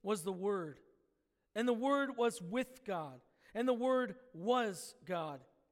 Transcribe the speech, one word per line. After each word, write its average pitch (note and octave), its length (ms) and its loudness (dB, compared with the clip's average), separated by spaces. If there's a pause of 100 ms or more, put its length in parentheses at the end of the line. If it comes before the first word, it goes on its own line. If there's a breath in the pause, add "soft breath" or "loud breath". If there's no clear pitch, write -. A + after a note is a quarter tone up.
was G3+ 200 0
the F#3+ 100 -4
Word, F#3 480 -2 (720)
and A#3 140 2
the A#3+ 60 4
Word C#4 420 2
was A#3 240 2
with A3 460 -4
God, D3+ 340 -6 (340 soft breath)
and A#3+ 140 2
the B3+ 60 6
Word B3 400 2 (180)
was G#3 600 -2 (100)
God. D#3 400 -6 (280)